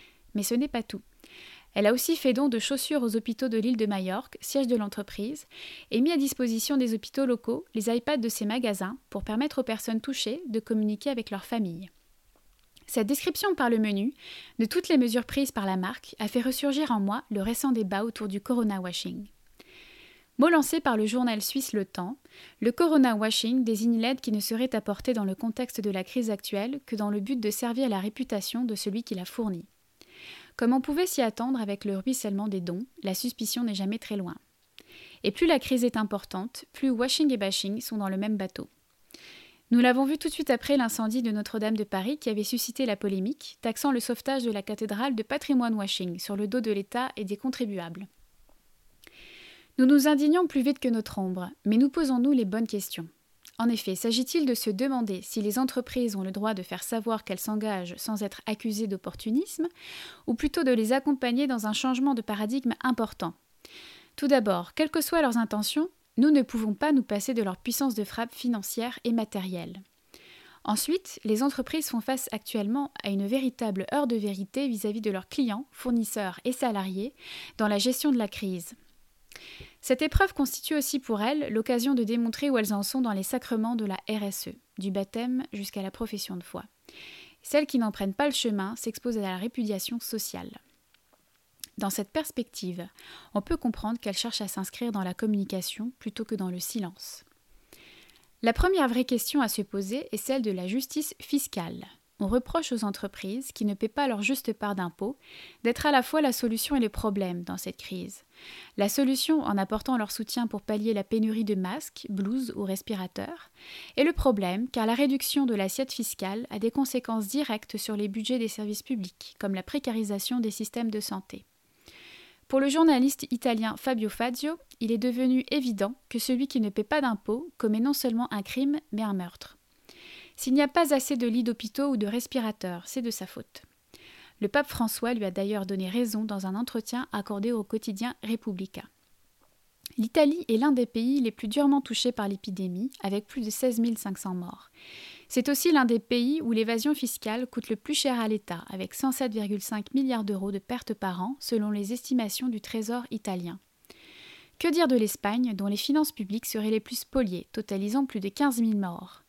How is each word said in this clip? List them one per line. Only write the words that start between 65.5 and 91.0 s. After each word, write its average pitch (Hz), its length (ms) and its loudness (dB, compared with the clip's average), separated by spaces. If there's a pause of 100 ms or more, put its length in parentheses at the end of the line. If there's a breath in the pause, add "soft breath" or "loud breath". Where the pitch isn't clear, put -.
nous 277 140 8
ne 285 100 10
pouvons 220 320 0
pas 294 200 2
nous 262 100 6
passer 208 320 -2
de 226 80 2
leur 190 160 -2
puissance 247 360 0
de 208 100 -2
frappe 233 300 -6
financière 233 720 -2
et 240 80 2
matérielle. 185 720 -2 (800 loud breath)
Ensuite, 294 580 -2
les 214 200 2
entreprises 277 480 0
font 233 100 0
face 262 320 -4
actuellement 220 600 -2 (120)
à 202 60 -2
une 196 160 0
véritable 233 640 0
heure 285 140 2
de 233 100 0
vérité 208 520 -2
vis-à-vis 214 340 -2
de 214 80 0
leurs 190 180 -6
clients, 240 420 0
fournisseurs 214 760 -2
et 254 60 2
salariés 202 600 -2 (460 loud breath)
dans 214 100 4
la 208 80 4
gestion 254 340 2
de 262 60 6
la 220 120 2
crise. 185 440 -6 (1080 loud breath)
Cette 254 180 2
épreuve 311 320 4
constitue - 420 0
aussi 294 240 0
pour 226 220 -2
elles 277 320 0
l'occasion 240 420 2
de 240 100 4
démontrer 233 440 0
où 269 80 4
elles 214 160 2
en 202 100 0
sont 262 200 0
dans 233 100 2
les 196 100 0
sacrements 233 540 -2
de 220 80 0
la 196 140 -2 (100)
R 214 140 -2
S 196 260 -6
E, - 60 -12 (240)
du 196 120 -4
baptême 226 520 -2 (100)
jusqu'à 202 300 -8
la 190 80 -6
profession 202 460 -8
de 175 60 -8
foi. - 220 -12 (800 loud breath)
Celles 294 240 4
qui 277 120 0
n'en 220 140 2
prennent 196 220 -2
pas 294 140 2
le 285 40 2
chemin 208 440 0
s'exposent 226 420 -4
à - 20 0
la 190 160 -2
répudiation 214 640 -4
sociale. - 500 -8 (1300)